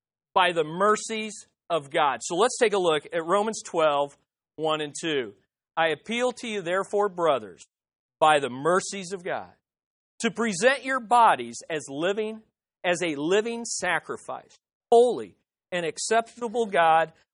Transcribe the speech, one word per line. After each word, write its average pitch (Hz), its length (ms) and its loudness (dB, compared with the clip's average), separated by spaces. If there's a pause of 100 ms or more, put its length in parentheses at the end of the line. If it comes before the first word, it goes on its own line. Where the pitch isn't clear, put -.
(340)
By 180 200 4
the 165 100 0
mercies 208 840 -2 (220)
of 143 220 -2
God. 147 320 2
So 175 140 -4
let's 240 200 2
take 220 140 4
a 202 60 2
look 160 340 2
at 165 140 -4
Romans 208 360 0
twelve, 143 560 0 (380)
one 156 240 -2
and 147 180 -8
two. 135 360 -2 (420)
"I 165 140 2
appeal 233 420 -4
to 240 160 -12
you, 214 140 -6
therefore, 190 480 -2
brothers, 139 580 -2 (540)
by 156 180 6
the 135 100 -2
mercies 180 640 -2
of 190 100 -10
God, 123 300 -8 (680)
to 226 120 -2
present 226 540 0
your 262 160 -4
bodies 190 560 2 (120)
as 156 200 -6
living, 208 520 -4 (440)
as 180 180 0
a 160 120 -2
living 214 500 -2
sacrifice, - 920 -6 (320)
holy 220 460 4 (380)
and 175 120 -2
acceptable 226 840 -2
God, 160 440 4 (220)